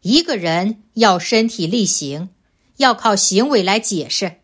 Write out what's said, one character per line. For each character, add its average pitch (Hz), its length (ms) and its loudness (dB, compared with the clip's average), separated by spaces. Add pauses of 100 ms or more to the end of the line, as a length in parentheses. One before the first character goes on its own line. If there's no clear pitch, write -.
一 277 240 2
个 311 120 -4
人 175 460 -2 (120)
要 202 260 4
身 226 260 0
体 185 220 -4
力 208 180 0
行， 151 440 -6 (480)
要 262 140 4
靠 214 220 0
行 196 340 0
为 247 140 2
来 196 160 0
解 190 300 -6
释 - 360 -6